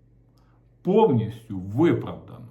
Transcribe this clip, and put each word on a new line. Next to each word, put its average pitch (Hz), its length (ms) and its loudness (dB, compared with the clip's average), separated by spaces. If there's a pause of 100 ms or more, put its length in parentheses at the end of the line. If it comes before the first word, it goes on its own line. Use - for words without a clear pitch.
(840)
повністю 131 760 0
виправдана. 110 920 -4